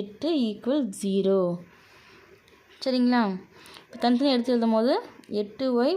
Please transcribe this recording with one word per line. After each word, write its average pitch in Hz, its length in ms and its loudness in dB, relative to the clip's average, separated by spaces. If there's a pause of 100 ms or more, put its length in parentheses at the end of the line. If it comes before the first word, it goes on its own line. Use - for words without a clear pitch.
எட்டு 262 280 -6 (180)
ஈக்குவல் 247 360 -2 (200)
ஜீரோ. 196 360 2 (1400)
சரிங்களா? 247 380 2 (640)
இப்போ - 160 -20
தனித்தனியாக 247 340 2
எடுத்து 240 180 0
எழுதும் 226 220 2
போது 240 180 2 (460)
எட்டு 208 240 -6 (140)
ஒய் 277 180 2